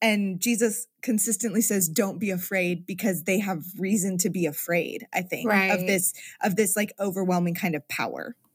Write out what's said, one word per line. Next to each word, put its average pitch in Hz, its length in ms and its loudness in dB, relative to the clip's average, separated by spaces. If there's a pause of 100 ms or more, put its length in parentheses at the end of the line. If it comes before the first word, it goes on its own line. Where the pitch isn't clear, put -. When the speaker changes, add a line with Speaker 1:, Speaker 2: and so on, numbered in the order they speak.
Speaker 1:
and 202 400 2
Jesus 226 460 0 (160)
consistently 220 580 0
says, 196 300 2
"Don't 196 280 0
be 196 120 -2
afraid," 180 560 0
because 185 380 -2
they 190 140 2
have 190 260 -2 (140)
reason 190 400 0
to 196 120 2
be 170 160 0
afraid, - 680 -4
I - 80 0
think, 180 260 -6
of 220 40 2
Speaker 2:
Right. 190 360 2
Speaker 1:
this, 190 280 2 (280)
of 196 140 2
this, 208 180 2
like, 208 240 0
overwhelming 180 560 0
kind 170 200 0
of 147 140 -6
power. - 460 -6 (200)